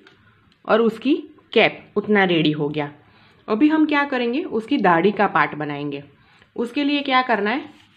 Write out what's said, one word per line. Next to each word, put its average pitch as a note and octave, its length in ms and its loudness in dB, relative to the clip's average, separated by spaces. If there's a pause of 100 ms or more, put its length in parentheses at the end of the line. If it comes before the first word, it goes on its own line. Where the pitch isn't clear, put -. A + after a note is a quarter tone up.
(640)
और A3 160 2
उसकी A#3 340 0 (380)
कैप - 440 0
उतना G#3 280 2
रेडी D#3 280 2
हो D3 160 -4
गया। D3 220 -6 (580)
अभी A3 200 2
हम D#4 180 2
क्या D4 200 0
करेंगे, B3+ 360 -2
उसकी B3 360 -4
दाढ़ी F3+ 340 4
का G3 160 0
पार्ट D3+ 280 0
बनाएंगे। D3 460 -6 (540)
उसके A#3+ 280 -4
लिए C#4+ 180 0
क्या C4 200 2
करना G#3 280 0
है, D4+ 140 -4 (320)